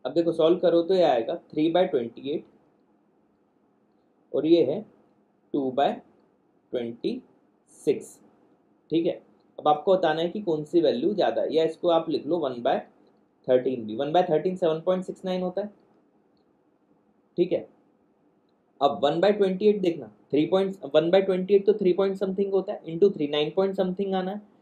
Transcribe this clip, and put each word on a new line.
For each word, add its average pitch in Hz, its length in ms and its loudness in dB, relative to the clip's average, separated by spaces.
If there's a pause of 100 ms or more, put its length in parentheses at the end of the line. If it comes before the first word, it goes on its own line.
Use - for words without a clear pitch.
अब 139 80 -6
देखो 165 200 0
solve 165 260 4
करो 170 240 4
तो 180 120 0
ये 180 100 4
आएगा 135 300 2 (160)
three 156 220 0
by 180 140 4
ट्वेंटी 131 440 -4
एट 185 140 -6 (1900)
और 139 140 -2
ये 170 180 6
है 160 160 -2 (760)
two 135 180 0
by 143 180 2 (840)
ट्वेंटी 117 480 -6 (600)
सिक्स। - 380 -4 (720)
ठीक 170 160 0
है, 139 60 0 (460)
अब 139 100 -2
आपको 170 240 2
बताना 160 300 2
है 175 60 -2
कि 208 140 -8
कौन 156 220 -4
सी 170 160 2
value 143 340 0
ज़्यादा 117 280 0
है, - 120 -4
या 160 100 2
इसको 160 260 -2
आप 165 200 2
लिख 135 160 -4
लो 170 120 -2
one 127 240 -6
by 151 160 0 (680)
thirteen 127 400 0
भी। 107 100 -8
one 143 160 -4
by 180 180 4
thirteen 185 260 0
seven 160 240 -2
point 185 240 -2
six - 200 -12
nine 185 180 -4
होता 180 200 -4
है, 208 100 -10 (1700)
ठीक 175 140 0
है। - 140 -4 (1120)
अब - 220 0
वन 156 180 2
by 202 120 4
ट्वेंटी 202 360 2
एट 208 120 2
देखना, 165 260 -2 (240)
थ्री 151 160 2
पॉइंट, 190 300 0 (100)
वन 156 240 4
by 190 120 6
ट्वेंटी 190 320 0
एट 196 120 4
तो 214 80 4
थ्री 190 180 2
पॉइंट 196 240 0
समथिंग 196 360 -2
होता 190 200 -2
है, - 120 -10
into 165 320 2
थ्री 147 120 -2
नाइन 151 280 0
पॉइंट 190 200 0
समथिंग 190 380 -2
आना 185 160 -2
है। 208 120 -8 (200)